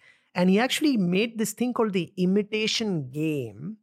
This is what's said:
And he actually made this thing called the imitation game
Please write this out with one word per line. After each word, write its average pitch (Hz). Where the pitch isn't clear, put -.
And 180
he 196
actually 277
made 202
this 214
thing 247
called 220
the 180
imitation 202
game 147